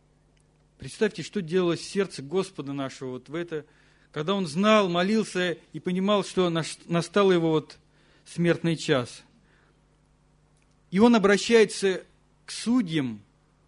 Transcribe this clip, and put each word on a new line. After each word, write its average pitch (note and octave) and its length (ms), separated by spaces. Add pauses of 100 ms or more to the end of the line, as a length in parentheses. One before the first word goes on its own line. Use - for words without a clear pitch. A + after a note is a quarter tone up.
(800)
Представьте, E3+ 440
что - 180
делалось E3+ 380
в - 60
сердце F#3 360
Господа C#3+ 500
нашего C3+ 400
вот B2+ 180
в C#3 40
это, D#3+ 320 (460)
когда D#3 240
он F#3+ 100
знал, G3 440
молился F3+ 680 (160)
и D#3 60
понимал, F#3+ 440
что F3+ 280
наш-, D#3+ 340
настал F#3 460
его E3 180
вот D#3 300 (460)
смертный E3 500
час. C#3 480 (1700)
И F3+ 80
он A#3 160
обращается G3 880 (420)
к - 60
судьям, D#3+ 720 (460)